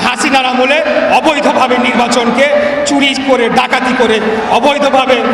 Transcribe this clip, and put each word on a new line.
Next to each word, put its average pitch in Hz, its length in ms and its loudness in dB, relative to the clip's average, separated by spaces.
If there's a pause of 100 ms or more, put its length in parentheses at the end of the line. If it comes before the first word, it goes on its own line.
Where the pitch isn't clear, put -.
হাসিনার 262 460 0
আমলে 262 260 2 (400)
অবৈধভাবে 262 580 0 (100)
নির্বাচনকে 233 600 0 (420)
চুরি 277 220 0 (180)
করে, 247 160 2 (140)
ডাকাতি 247 420 -2
করে 220 160 2 (420)
অবৈধভাবে 262 580 2 (180)